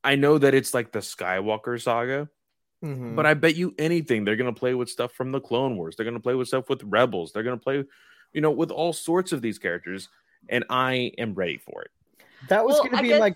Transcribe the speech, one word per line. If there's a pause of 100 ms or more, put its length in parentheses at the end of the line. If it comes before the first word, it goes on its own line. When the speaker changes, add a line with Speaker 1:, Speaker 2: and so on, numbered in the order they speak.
Speaker 1:
I
know
that
it's,
like,
the
Skywalker
saga, (560)
Speaker 2:
Mm-hmm.
Speaker 1:
but
I
bet
you
anything
they're
gonna
play
with
stuff
from
the
Clone
Wars.
They're
gonna
play
with
stuff
with
Rebels.
They're
gonna
play, (500)
you
know,
with
all
sorts
of
these
characters, (400)
and
I
am
ready
for
it. (580)
Speaker 2:
That
was
Speaker 3:
Well,
Speaker 2:
gonna
Speaker 3:
I
Speaker 2:
be
Speaker 3:
guess
Speaker 2:
my